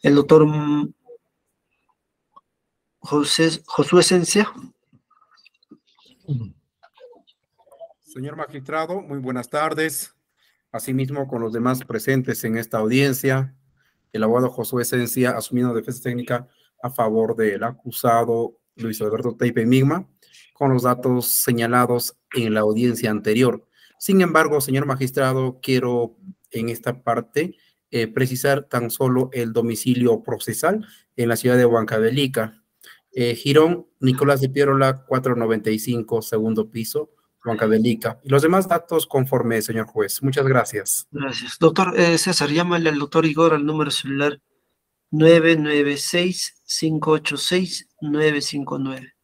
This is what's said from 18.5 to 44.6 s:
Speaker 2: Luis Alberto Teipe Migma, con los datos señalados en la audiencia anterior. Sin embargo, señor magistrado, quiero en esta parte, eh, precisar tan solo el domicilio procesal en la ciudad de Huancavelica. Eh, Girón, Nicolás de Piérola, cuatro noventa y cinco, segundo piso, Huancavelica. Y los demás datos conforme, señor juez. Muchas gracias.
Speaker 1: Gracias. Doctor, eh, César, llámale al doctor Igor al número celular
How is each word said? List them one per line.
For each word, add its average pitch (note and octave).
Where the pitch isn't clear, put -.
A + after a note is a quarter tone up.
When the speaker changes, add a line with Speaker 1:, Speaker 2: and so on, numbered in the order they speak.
Speaker 2:
Luis A2+
Alberto A2
Teipe A#2+
Migma, C3+
con C3+
los B2
datos B2
señalados A#2+
en A2+
la G#2+
audiencia A2+
anterior. A2
Sin F#3+
embargo, D#3
señor C#3
magistrado, C3
quiero B2
en A#2
esta A#2+
parte, A#2+
eh, A#2
precisar C3
tan A#2+
solo B2+
el A#2
domicilio A#2
procesal D#3+
en A#2+
la A#2
ciudad B2
de B2
Huancavelica. A2+
Eh, A#2+
Girón, D#3
Nicolás C3+
de C3+
Piérola, C3+
cuatro C3
noventa A2
y A2
cinco, A#2
segundo A2
piso, A2+
Huancavelica. A2+
Y -
los C#3
demás F#3
datos E3
conforme, A#2
señor A2+
juez. -
Muchas C3+
gracias. A2+
Speaker 1:
Gracias. C3+
Doctor, F3
eh, E3+
César, D3+
llámale E3+
al C#3+
doctor D#3+
Igor D#3+
al D3
número D3+
celular C#3